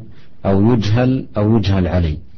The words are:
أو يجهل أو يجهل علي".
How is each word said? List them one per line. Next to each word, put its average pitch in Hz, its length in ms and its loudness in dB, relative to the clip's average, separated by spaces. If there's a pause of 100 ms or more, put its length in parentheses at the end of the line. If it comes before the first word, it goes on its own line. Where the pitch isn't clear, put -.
(460)
أو 101 280 4
يجهل 123 520 0 (120)
أو 107 200 4
يجهل 95 300 2
علي". 80 300 0 (200)